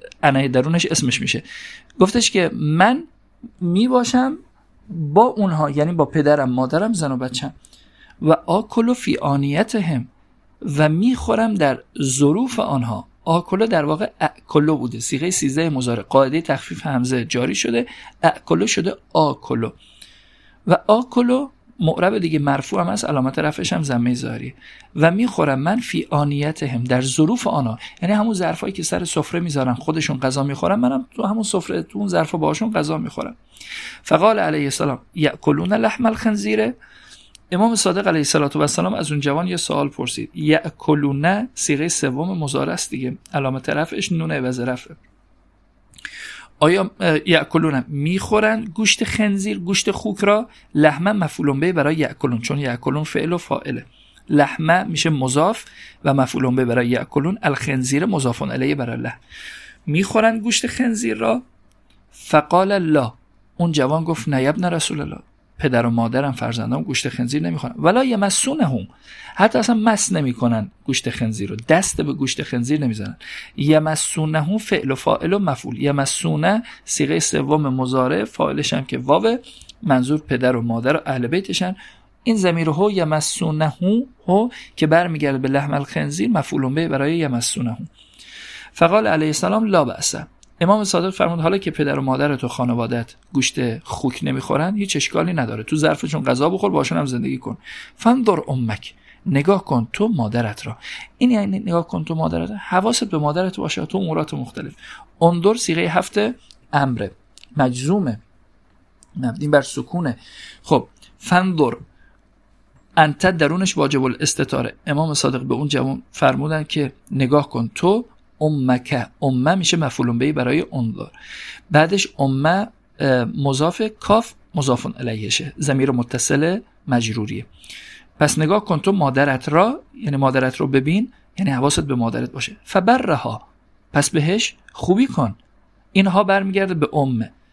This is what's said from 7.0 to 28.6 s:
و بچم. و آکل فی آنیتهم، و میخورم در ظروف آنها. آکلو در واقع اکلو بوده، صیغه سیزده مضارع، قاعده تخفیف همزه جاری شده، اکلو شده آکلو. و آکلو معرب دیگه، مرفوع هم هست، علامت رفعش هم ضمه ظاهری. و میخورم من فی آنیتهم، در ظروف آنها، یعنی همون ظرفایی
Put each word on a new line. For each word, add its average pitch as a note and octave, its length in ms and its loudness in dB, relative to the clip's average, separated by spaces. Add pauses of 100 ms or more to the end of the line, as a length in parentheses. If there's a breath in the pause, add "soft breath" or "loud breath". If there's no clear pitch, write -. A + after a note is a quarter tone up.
و B2+ 40 -4
بچم. B2+ 380 -6 (680 soft breath)
و D#3+ 100 6
آکل A3+ 600 0
فی - 220 -2
آنیتهم، C#3+ 920 0 (540)
و D3+ 260 2
میخورم A3 680 0
در D3 240 2 (240)
ظروف D3 580 2
آنها. A#2 480 -2 (160)
آکلو F3+ 420 0
در E3+ 180 2
واقع D#3 260 -2 (100)
اکلو D3+ 560 2
بوده، A#2 240 -6
صیغه D3 300 -4
سیزده D#3 400 0
مضارع، B2 320 -2
قاعده C#3 380 2
تخفیف E3 460 -6
همزه B2+ 380 0
جاری B2 300 -2
شده، B2 320 0 (360 loud breath)
اکلو E3+ 440 2
شده F#3+ 280 -2 (180)
آکلو. C#3 580 -2 (960 soft breath)
و F3+ 200 4
آکلو B3 640 2 (300)
معرب F3+ 380 2
دیگه، D#3+ 200 0
مرفوع C#3+ 420 -2
هم E3+ 60 0
هست، G3+ 180 -4
علامت C3+ 340 0
رفعش D#3 340 -2
هم E3+ 100 -2
ضمه B2 320 0
ظاهری. A#2+ 400 -8 (420 loud breath)
و D#3+ 140 4
میخورم F3 480 0
من E3+ 180 0
فی - 340 -4
آنیتهم، C#3+ 760 -2
در B2+ 180 2
ظروف D#3+ 440 2
آنها، B2 320 -2 (240 loud breath)
یعنی F#3 120 2
همون G#3+ 200 2
ظرفایی F3+ 380 -2